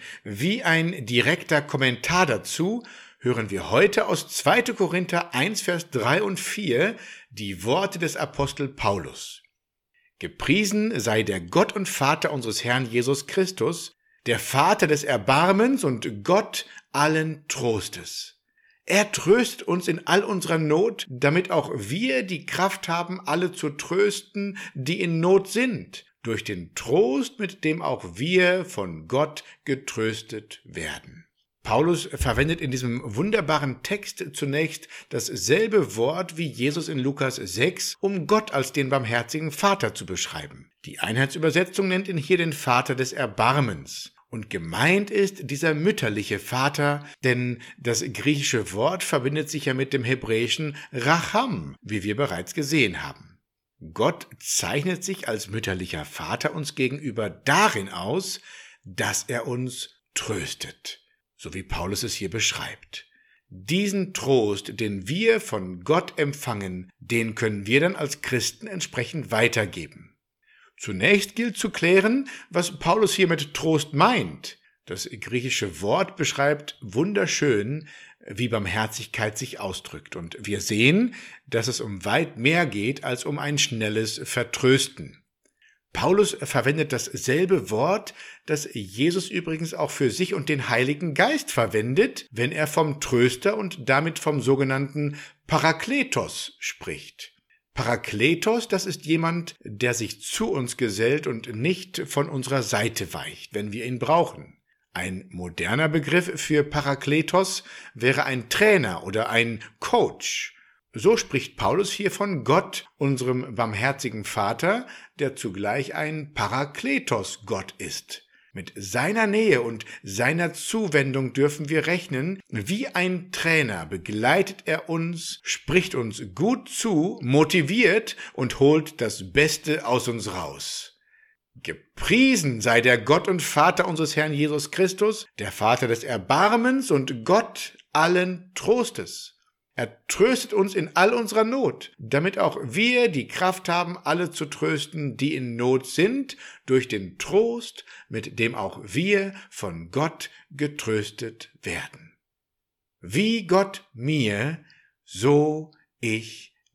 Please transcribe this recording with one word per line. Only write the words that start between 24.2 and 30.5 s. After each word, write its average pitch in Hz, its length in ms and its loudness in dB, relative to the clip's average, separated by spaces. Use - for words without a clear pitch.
die 147 260 -4
in 165 200 0
Not 190 280 6
sind, 226 560 -2
durch 113 220 -4
den 90 300 -8
Trost, 247 640 0
mit 196 260 -8
dem 156 160 2
auch 104 380 -4
wir 180 460 4
von 82 440 -8
Gott 151 360 0
getröstet 113 1000 -4